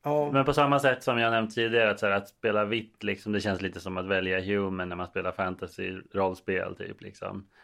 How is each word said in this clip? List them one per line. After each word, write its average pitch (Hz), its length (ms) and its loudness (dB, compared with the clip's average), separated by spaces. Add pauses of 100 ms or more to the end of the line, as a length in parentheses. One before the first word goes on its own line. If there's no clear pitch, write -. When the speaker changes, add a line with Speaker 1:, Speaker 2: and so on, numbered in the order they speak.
Speaker 1:
Ja. 147 280 0
Speaker 2:
Men 135 140 4
på 147 80 2
samma 143 260 4
sätt 131 240 2
som 123 140 2
jag 117 140 4
nämnt 110 240 0
tidigare, 113 360 4
att 101 80 -2
så 110 60 0
här, 98 80 4
att 101 160 0
spela 104 360 0
vitt, 110 380 -6
liksom, 101 280 -4
det 101 100 0
känns 98 200 0
lite 95 180 -6
som 92 180 -6
att 92 100 -4
välja 92 340 0
human 95 480 -2
när 87 60 -6
man 90 120 -6
spelar 90 240 -4
fantasy-rollspel, 92 1400 -4
typ, 101 260 -12
liksom. 98 460 -12 (160)